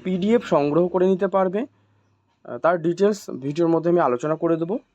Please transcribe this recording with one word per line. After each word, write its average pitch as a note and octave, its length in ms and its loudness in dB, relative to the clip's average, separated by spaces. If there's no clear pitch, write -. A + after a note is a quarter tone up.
পিডিএফ F#3 420 0
সংগ্রহ D3+ 420 2
করে F3+ 200 0
নিতে F#3+ 200 2
পারবে। F#3+ 340 0
আহ, - 960 -16
তার E3 240 0
ডিটেলস F#3+ 480 0
ভিডিওর D3 400 -2
মধ্যে E3 200 0
আমি F3 100 2
আলোচনা D3+ 360 0
করে E3 220 0
দেবো E3 180 -4